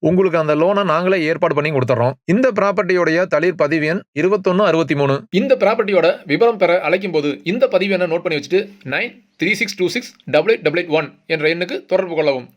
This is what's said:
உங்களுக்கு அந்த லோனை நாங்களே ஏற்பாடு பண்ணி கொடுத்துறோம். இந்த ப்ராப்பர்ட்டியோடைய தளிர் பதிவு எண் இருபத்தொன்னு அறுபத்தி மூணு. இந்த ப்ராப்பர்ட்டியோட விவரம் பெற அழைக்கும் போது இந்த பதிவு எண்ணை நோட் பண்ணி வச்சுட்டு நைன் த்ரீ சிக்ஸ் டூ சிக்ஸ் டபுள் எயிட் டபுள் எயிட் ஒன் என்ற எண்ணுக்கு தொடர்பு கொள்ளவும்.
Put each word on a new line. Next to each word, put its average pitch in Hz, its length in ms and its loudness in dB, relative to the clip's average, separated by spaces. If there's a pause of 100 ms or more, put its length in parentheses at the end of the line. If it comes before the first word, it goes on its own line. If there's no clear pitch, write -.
உங்களுக்கு 180 340 2
அந்த 151 200 2
லோனை 202 280 2
நாங்களே 180 280 2 (120)
ஏற்பாடு 160 280 0
பண்ணி 151 180 -2
கொடுத்துறோம். 123 360 0 (220)
இந்த 262 240 2
ப்ராப்பர்ட்டியோடைய 185 680 0 (100)
தளிர் 165 280 0
பதிவு 151 300 0
எண் 190 100 -4 (200)
இருபத்தொன்னு 190 480 2
அறுபத்தி 160 300 0
மூணு. 139 160 2 (240)
இந்த 262 220 2
ப்ராப்பர்ட்டியோட 196 480 2 (220)
விவரம் 220 300 2
பெற 175 160 2 (100)
அழைக்கும் 185 280 -2
போது 147 160 0 (200)
இந்த 254 140 0 (100)
பதிவு 196 200 0
எண்ணை 180 160 -2
நோட் 170 140 -4
பண்ணி 160 140 -2
வச்சுட்டு 170 220 0 (320)
நைன் 214 160 -4 (300)
த்ரீ 180 120 0 (100)
சிக்ஸ் 202 180 -8
டூ 175 160 0
சிக்ஸ் - 160 -10 (240)
டபுள் 160 180 2
எயிட் - 140 -10
டபுள் 165 140 -2
எயிட் 165 180 -6
ஒன் 143 100 -8 (260)
என்ற 151 180 -2
எண்ணுக்கு 180 240 -6 (140)
தொடர்பு 185 280 -2
கொள்ளவும். 135 260 0 (100)